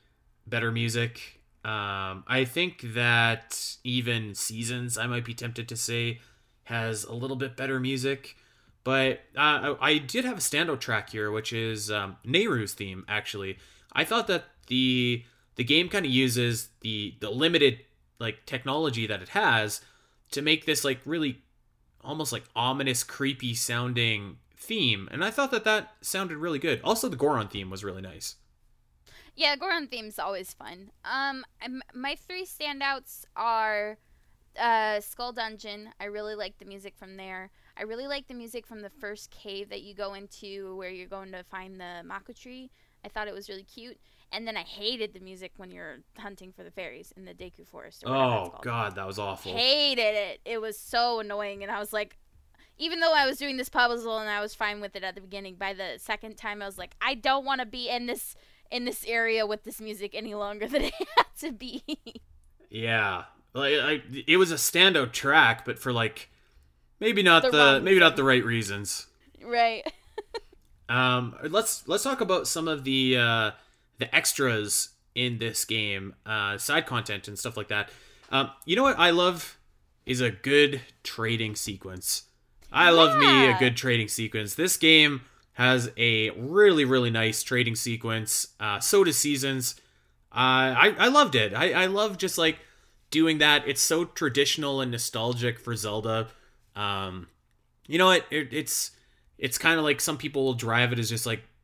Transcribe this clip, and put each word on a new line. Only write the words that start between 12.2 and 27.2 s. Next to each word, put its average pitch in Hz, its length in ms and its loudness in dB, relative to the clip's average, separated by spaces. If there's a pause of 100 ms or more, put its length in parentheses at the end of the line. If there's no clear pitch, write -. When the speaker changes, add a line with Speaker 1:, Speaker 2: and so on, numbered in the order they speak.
Speaker 1:
Nehru's 135 500 0
theme, 95 340 -10
actually. 101 500 -6 (340)
I 151 120 0
thought 220 220 0
that 180 180 -2 (220)
the, 123 580 2 (300)
the 131 100 -4
game 156 240 2
kinda 185 200 -2
uses 123 600 0 (120)
the, 107 400 -8
the 104 100 -6
limited, 143 480 4 (400)
like, 113 260 -8
technology 127 640 -4
that 101 160 -6
it 90 80 -16
has 117 500 2 (520)
to 139 100 -4
make 156 240 2
this, 151 180 0
like, 131 220 0
really 147 360 -4 (600)
almost, 156 300 -6
like, 113 120 -8 (120)
ominous, 127 480 0
creepy 127 500 -4
sounding 117 840 -2 (180)
theme. 120 560 -2
And 151 120 -2
I 220 60 0
thought 269 220 -2
that - 120 -2
that 214 360 0
sounded 185 380 -6
really 156 200 -2
good. 139 240 0
Also, 226 260 0
the 160 80 -6
Goron 127 320 2